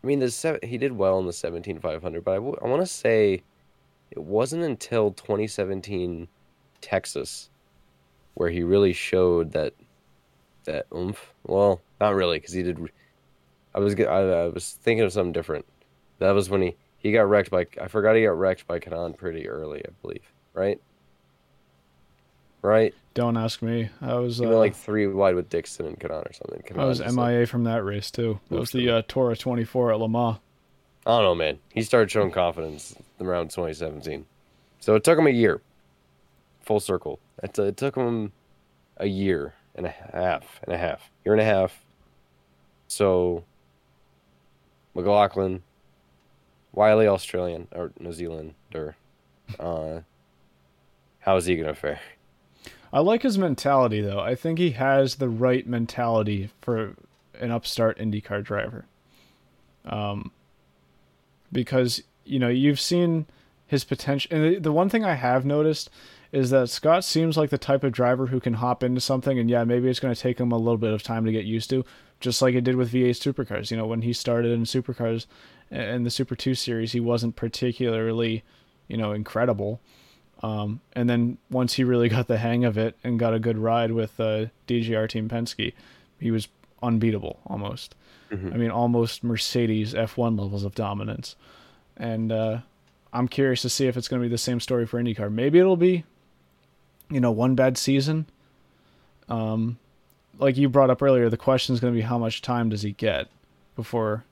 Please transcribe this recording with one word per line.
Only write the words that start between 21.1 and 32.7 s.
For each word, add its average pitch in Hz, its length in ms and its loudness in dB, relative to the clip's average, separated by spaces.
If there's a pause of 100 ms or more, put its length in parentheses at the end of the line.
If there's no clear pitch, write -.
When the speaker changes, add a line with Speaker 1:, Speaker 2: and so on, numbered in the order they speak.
Speaker 1:
Right? 110 320 4 (220)
Speaker 2:
Don't 120 220 0
ask 113 240 -4
me. 117 280 -4 (120)
I 123 140 -4
was, 123 220 -2
Speaker 1:
He 123 80 -2
went, 113 100 4
Speaker 2:
uh, 113 40 6
Speaker 1:
like, 104 160 4
three 104 320 -2
wide 95 280 4
with 90 140 -4
Dixon 85 380 -6
and 80 120 -12
Kanaan 78 300 -8
or - 40 -18
something. - 280 -14 (180)
Speaker 2:
I 139 60 2
was 127 140 0
Speaker 1:
Kanaan - 60 -6
just, 123 120 -2
like, 120 100 2
Speaker 2:
M 120 100 2
I 120 40 4
A 117 60 4
from 120 180 -2
that 113 180 -2
race, 101 280 -6
too. 113 280 -4 (100)
That 135 100 -2
was 120 100 -4
Speaker 1:
Oops. - 20 -12 (140)
Speaker 2:
the, 120 40 2
uh, 113 180 2
Toro 123 280 0
twenty-four 120 560 -2
at 110 80 2
Le 113 80 0
Mans. 113 300 0 (680)
Speaker 1:
I 113 40 0
don't 117 140 6
know, 92 120 4
man. 76 220 -2 (160)
He 113 80 -2
started 110 300 4
showing 101 200 2
confidence 82 640 -4 (240)